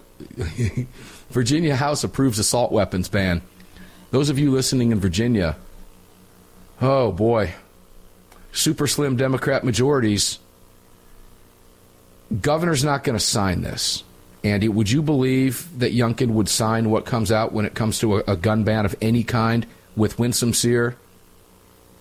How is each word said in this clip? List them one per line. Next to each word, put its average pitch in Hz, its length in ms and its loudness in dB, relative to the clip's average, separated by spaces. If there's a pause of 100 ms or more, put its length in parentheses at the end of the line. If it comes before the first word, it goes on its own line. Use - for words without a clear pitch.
(180)
<laughs> - 1120 -8
Virginia 143 460 0
House 143 260 -2
approves 117 380 0
assault 120 320 0
weapons 92 360 0
ban. 92 340 0 (680)
Those 160 180 2
of 143 120 0
you 147 100 4
listening 127 400 2
in 110 80 2
Virginia, 98 560 0 (1300)
oh 131 300 2
boy, 104 420 2 (960)
super - 380 -2
slim 139 280 -2
Democrat 131 460 0
majorities. 123 760 0 (2000)
Governor's 156 400 0
not 143 220 0
gonna 113 160 0
sign 92 420 0
this. - 400 -6 (420)
Andy, 104 240 2
would 107 200 2
you 143 140 2
believe 131 640 0 (140)
that 123 120 0
Youngkin 117 420 0
would 107 140 2
sign 113 420 0
what 107 140 2
comes 110 280 -2
out 110 200 2
when 107 120 -2
it - 100 -4
comes 110 240 -2
to 107 200 2
a, - 100 -2
a 101 80 2
gun 110 260 0
ban 107 220 2
of 95 160 -2
any 113 240 2
kind 113 420 0 (300)
with 107 240 0
Winsome 120 340 0
Sear 120 400 2 (1080)